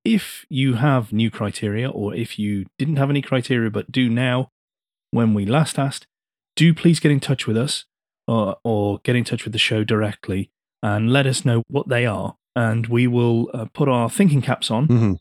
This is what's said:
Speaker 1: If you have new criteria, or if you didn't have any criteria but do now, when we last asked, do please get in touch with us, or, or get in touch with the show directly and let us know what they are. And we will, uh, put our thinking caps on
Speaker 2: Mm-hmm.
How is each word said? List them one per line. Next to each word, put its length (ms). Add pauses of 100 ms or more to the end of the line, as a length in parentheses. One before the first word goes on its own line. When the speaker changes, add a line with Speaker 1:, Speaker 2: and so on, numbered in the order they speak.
Speaker 1:
If 440
you 260
have 380
new 180
criteria, 580
or 240
if 280
you 260 (100)
didn't 200
have 140
any 120
criteria 480
but 220
do 160
now, 400 (640)
when 220
we 120
last 320
asked, 280 (500)
do 180
please 240
get 140
in 80
touch 260
with 100
us, 280 (420)
or, 360
or 420
get 120
in 80
touch 200
with 80
the 60
show 260
directly 640 (320)
and 300
let 140
us 180
know 240
what 200
they 160
are. 320 (180)
And 320
we 200
will, 480
uh, 180
put 160
our 220
thinking 320
caps 280
on 180
Speaker 2:
Mm-hmm. 320